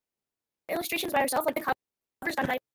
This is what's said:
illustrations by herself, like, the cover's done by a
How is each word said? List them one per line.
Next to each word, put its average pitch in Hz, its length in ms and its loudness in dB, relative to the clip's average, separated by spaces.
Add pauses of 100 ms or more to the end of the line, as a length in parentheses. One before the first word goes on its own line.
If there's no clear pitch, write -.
(680)
illustrations 339 440 -4
by 285 80 4
herself, 277 240 0
like, - 100 -2
the 320 60 -2
cover's - 720 -4
done 269 120 2
by 254 80 4
a 262 40 0 (160)